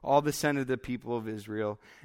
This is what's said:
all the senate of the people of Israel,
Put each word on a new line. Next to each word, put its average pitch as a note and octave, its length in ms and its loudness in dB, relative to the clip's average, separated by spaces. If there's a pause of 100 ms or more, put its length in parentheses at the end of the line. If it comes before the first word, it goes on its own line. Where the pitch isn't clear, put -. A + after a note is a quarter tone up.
all C#3 180 6
the D3 120 0
senate C#3+ 280 0
of B2+ 60 -2
the B2+ 100 0
people A#2+ 380 -4
of A2 140 -4
Israel, G#2+ 500 -4 (260)